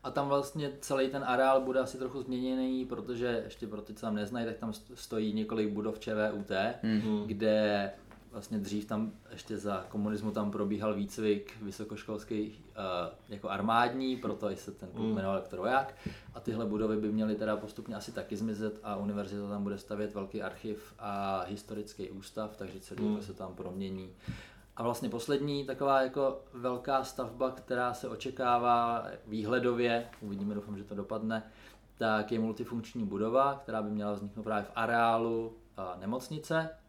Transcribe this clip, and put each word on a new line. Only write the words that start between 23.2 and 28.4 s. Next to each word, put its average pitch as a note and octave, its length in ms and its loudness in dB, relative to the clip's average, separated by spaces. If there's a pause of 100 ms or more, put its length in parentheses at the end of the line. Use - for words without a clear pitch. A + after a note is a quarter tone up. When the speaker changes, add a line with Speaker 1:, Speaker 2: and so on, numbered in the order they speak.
Speaker 1:
se G2 100 -10
tam F#2 220 -8
promění. F#2+ 540 -6 (680)
A A2+ 60 -4
vlastně A#2 260 0
poslední C#3+ 560 0
taková C3+ 360 4
jako C3+ 400 2 (120)
velká C3 500 0
stavba, C3 480 -2
která B2 420 -2
se B2+ 140 -6
očekává A#2+ 1000 4 (200)